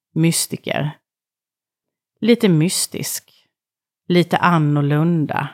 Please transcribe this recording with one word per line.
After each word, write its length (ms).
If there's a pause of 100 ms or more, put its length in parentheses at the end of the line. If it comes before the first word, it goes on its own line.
(140)
mystiker. 800 (1300)
Lite 280
mystisk, 840 (760)
lite 300
annorlunda 1160